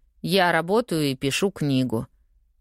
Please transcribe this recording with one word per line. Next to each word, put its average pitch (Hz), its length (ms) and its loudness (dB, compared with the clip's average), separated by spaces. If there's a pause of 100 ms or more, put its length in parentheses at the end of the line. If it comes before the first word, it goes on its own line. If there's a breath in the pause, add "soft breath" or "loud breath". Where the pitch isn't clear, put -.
(220)
Я 175 300 2
работаю 165 520 0
и 135 120 0
пишу 139 340 -2
книгу. 131 560 -2 (540)